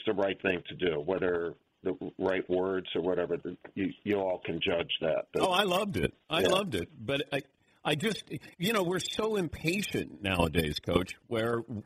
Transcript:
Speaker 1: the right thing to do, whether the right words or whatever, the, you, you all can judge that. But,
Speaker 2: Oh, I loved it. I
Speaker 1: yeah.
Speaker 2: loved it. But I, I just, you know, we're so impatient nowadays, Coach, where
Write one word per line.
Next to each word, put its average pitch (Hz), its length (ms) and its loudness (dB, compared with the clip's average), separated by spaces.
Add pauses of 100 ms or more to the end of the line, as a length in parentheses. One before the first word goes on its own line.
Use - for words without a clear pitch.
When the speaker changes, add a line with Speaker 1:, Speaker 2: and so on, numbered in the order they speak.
Speaker 1:
the 110 80 4
right 98 280 2
thing 92 260 2
to 82 60 -12
do, 78 260 0
whether 87 540 0 (280)
the 92 120 -2 (240)
right 92 300 0
words 92 460 2
or 85 80 0
whatever, 87 340 0
the, 87 200 -10 (180)
you, 95 160 0 (140)
you 104 120 2
all 92 280 0
can 82 180 -4
judge 85 280 0 (120)
that. 78 300 0
But, - 100 2
Speaker 2:
Oh, 185 80 4
I 185 140 4
loved 185 320 0
it. - 160 -2 (180)
I 165 100 2
Speaker 1:
yeah. 185 80 4
Speaker 2:
loved 185 260 2
it. 87 140 -2 (100)
But 135 240 -2 (100)
I, 139 100 -2 (420)
I 151 100 0
just, 180 300 -2 (340)
you 185 140 2
know, 202 100 4
we're 180 160 0
so 220 380 -2
impatient 170 840 -2
nowadays, 85 640 2
Coach, 87 300 2 (140)
where 117 340 0 (240)